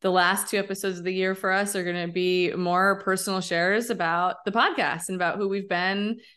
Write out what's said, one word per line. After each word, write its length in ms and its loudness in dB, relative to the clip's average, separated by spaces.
the 120 2
last 360 4
two 100 0
episodes 400 -4
of 60 -10
the 80 -2
year 220 0
for 160 -2
us 240 0
are 80 -2
gonna 240 -4
be 480 2
more 460 2
personal 400 -2
shares 500 0
about 540 0
the 80 -2
podcast 560 0
and 80 -4
about 220 0
who 100 -2
we've 200 -4
been 520 -2